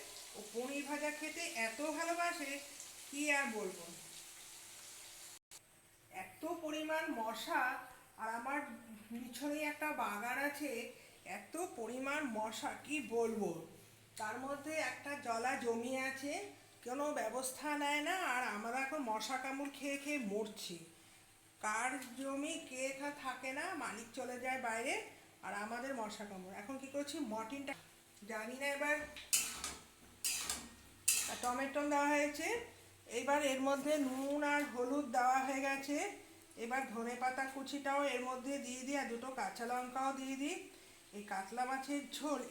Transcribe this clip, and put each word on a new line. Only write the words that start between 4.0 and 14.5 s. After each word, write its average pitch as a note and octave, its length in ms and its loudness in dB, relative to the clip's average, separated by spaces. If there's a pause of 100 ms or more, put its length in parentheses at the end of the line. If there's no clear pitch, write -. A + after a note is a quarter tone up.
এত - 360 -8
পরিমাণ D#4 640 0
মশা, B3+ 680 2 (380)
আর A3+ 180 -2
আমার C4 260 0 (480)
পিছনেই C#4+ 540 -2
একটা D4+ 300 2
বাগান A#3 460 0
আছে, C#4 540 0 (320)
এত G#3 420 -4 (100)
পরিমাণ C4 480 0
মশা, A3 500 -2 (100)
কি D4+ 160 0
বলবো। G#3+ 680 2 (500)
তার A3 220 -2
মধ্যে C#4+ 340 -2